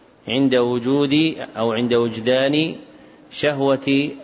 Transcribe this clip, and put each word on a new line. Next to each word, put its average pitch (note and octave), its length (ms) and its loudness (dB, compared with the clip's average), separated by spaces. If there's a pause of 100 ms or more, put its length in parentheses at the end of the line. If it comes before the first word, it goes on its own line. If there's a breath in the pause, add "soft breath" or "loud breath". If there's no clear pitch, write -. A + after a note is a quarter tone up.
(280 loud breath)
عند B2+ 260 2
وجود C3+ 800 0 (200)
أو A2+ 160 0
عند A#2 220 0
وجدان B2+ 840 0 (540 loud breath)
شهوة C#3 800 0 (140)